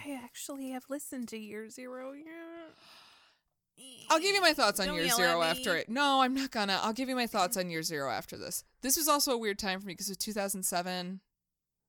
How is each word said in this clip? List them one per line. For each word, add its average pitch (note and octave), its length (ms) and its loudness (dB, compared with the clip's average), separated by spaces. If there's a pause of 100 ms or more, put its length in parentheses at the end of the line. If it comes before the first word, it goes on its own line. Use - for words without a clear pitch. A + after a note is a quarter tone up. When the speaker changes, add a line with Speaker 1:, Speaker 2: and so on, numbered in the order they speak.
Speaker 1:
I C#4+ 60 -6
actually C4 580 -10
have B3+ 180 -8
listened C4+ 420 -6
to A3+ 80 -8
Year G#3+ 320 -10
Zero B3+ 420 -12
yet. E4 580 -14 (1400)
Speaker 2:
I'll D#4+ 100 8
give G4 140 2
you G4+ 60 4
my E4+ 120 8
thoughts A#3 260 4
on F#3+ 80 2
Speaker 1:
Don't F#3 100 -2
Speaker 2:
Year E3 100 2
Speaker 1:
yell A3+ 100 4
Speaker 2:
Zero E3+ 260 4
Speaker 1:
at D#3+ 120 2
me. B3+ 60 -2
Speaker 2:
after G3 160 0
it. - 120 -4
No, C4+ 320 4
I'm C4 140 4
not C4+ 160 -2
gonna. G3 320 0
I'll A3 100 0
give B3 160 -2
you C4 80 -2
my A#3+ 100 2
thoughts G3 300 2
on F3+ 140 -2
Year D#3+ 120 -2
Zero D3 280 -2
after - 260 -4
this. - 280 -8 (180)
This C4 140 4
was D#4 120 2
also C#4+ 240 4
a A#3 60 0
weird G#3 200 -2
time F#3+ 220 -2
for G3+ 60 -12
me F3+ 80 -6
'cause G3 140 -6
it G3 40 -4
was F3+ 60 -8
two A3 160 -4
thousand G3 300 -2
seven, F3+ 560 -2 (680)